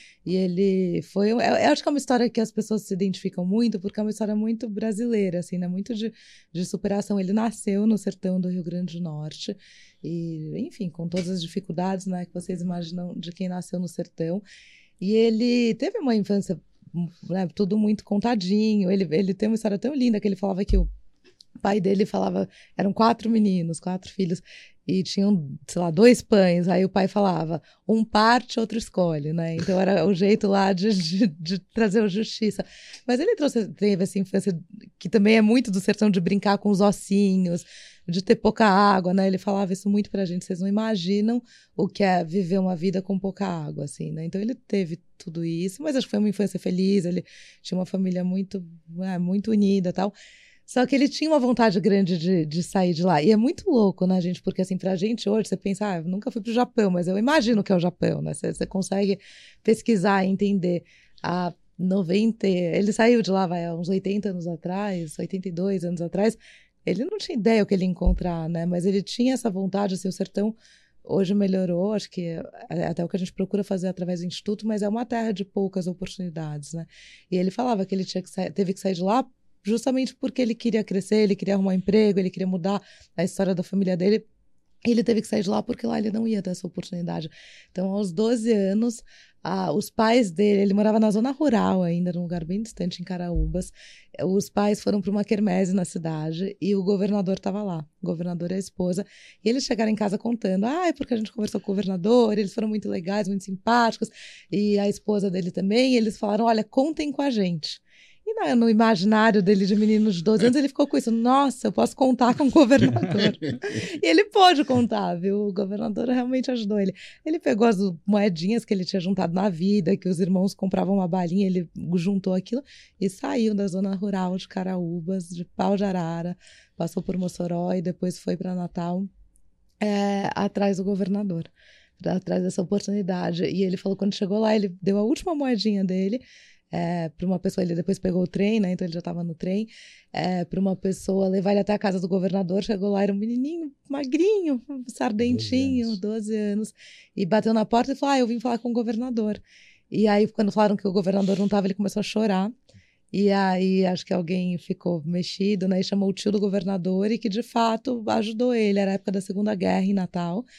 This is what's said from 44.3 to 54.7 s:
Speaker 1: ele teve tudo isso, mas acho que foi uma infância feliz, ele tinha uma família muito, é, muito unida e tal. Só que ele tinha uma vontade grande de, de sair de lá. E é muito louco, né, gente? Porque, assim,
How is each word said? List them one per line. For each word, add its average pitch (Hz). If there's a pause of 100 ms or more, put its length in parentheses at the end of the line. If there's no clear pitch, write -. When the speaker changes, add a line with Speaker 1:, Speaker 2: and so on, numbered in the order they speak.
Speaker 1:
ele 226
teve 175 (180)
tudo 170
isso, 175
mas 302
acho 240
que -
foi 208
uma 208
infância 196
feliz, 190
ele 175 (380)
tinha 185
uma 180
família 185
muito, 190 (380)
é, 185
muito 190
unida 196
e -
tal. 196 (520)
Só 254
que 262
ele 269
tinha 311
uma 302
vontade 233
grande 185
de, 170
de 151
sair 185
de 160
lá. 156
E 190
é 214
muito 320
louco, 208
né, 185
gente? 175
Porque, 190
assim, 185